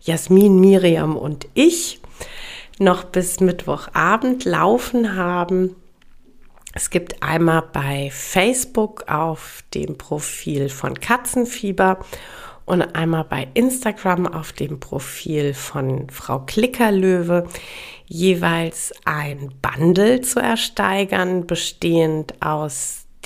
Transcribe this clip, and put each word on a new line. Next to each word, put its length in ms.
Jasmin, 580
Miriam 600
und 340
ich, 480
noch 260
bis 360
Mittwochabend 1080
laufen 680
haben. 600
Es 160
gibt 340
einmal 420
bei 360
Facebook 960
auf 580
dem 240
Profil 720
von 280
Katzenfieber 1000
und 160
einmal 440
bei 280
Instagram 760
auf 260
dem 280
Profil 720
von 560
Frau 300
Klickerlöwe 1080
jeweils 880
ein 560
Bundle 600
zu 180
ersteigern, 1080
bestehend 920
aus 680